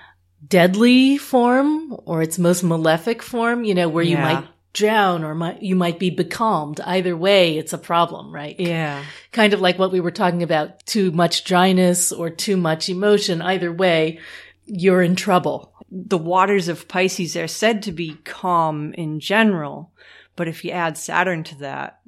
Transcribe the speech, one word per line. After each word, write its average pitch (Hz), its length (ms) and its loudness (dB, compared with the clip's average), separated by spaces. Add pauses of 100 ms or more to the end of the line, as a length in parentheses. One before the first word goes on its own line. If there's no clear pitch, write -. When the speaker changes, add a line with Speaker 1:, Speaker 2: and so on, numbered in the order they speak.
(460)
Speaker 1:
deadly 240 720 4
form 269 760 0 (100)
or 160 180 -2
its 160 160 -4
most 180 240 2
malefic 165 600 0
form, 233 420 -2
you 202 100 0
know, 175 140 2
where 170 160 0
you 170 120 2
Speaker 2:
Yeah. 135 180 2
Speaker 1:
might 135 140 -6 (260)
drown 202 480 2
or 156 120 -6
might, 170 280 -6
you 185 140 0
might 175 220 0
be 185 120 0
becalmed. 165 720 -2
Either 180 360 -2
way, 175 420 4
it's 160 160 -8
a 160 40 -8
problem, 170 560 -2
right? 151 240 -14
Speaker 2:
Yeah. 160 460 -4 (260)
Speaker 1:
Kind 214 220 4
of 202 80 0
like 180 180 2
what 185 140 2
we 185 80 0
were 170 100 -2
talking 175 320 0
about, 156 440 -2
too 190 260 0
much 170 320 0
dryness 180 640 4
or 165 200 -6
too 190 260 -2
much 160 320 -2
emotion. 196 540 2
Either 175 280 -2
way, 165 480 0 (460)
you're 185 380 2
in 175 120 4
trouble. 175 600 -2 (160)
Speaker 2:
The 185 280 -4
waters 185 500 2
of - 200 -8
Pisces 185 480 -2
are 165 120 -6
said 208 340 0
to 196 100 -8
be 160 220 -8 (100)
calm 160 720 -2
in 156 260 -6
general, 170 720 0 (440)
but 170 120 -4
if 160 160 -12
you 170 60 -8
add 165 260 -4
Saturn 165 480 -2
to 147 140 -18
that, 139 500 -12